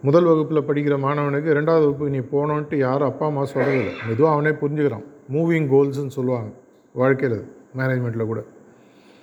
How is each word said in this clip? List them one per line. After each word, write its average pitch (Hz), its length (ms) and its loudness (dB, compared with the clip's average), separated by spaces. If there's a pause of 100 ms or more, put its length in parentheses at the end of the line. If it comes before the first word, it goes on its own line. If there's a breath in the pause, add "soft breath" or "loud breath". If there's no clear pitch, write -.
முதல் 156 220 4
வகுப்புல 156 360 2
படிக்கிற 143 380 0
மாணவனுக்கு 143 520 -2
இரண்டாவது 156 340 4
வகுப்பு 143 260 0
நீ 139 80 -2
போனோன்ட்டு 147 580 -2
யாரும் 135 320 0
அப்பா 139 180 -4
அம்மா 139 280 -2
சொல்றதில்ல. 131 360 0 (200)
மெதுவா 143 200 2
அவனே 147 180 2
புரிஞ்சுக்கிறான். 147 560 -2 (280)
மூவிங் 160 360 0
கோல்ஸ்ன்னு 139 380 2
சொல்லுவாங்க 123 440 -4 (480)
வாழ்க்கையில, 127 460 0 (320)
மேனேஜ்மெண்ட்ல 123 480 -2
கூட. 107 200 -4 (800 loud breath)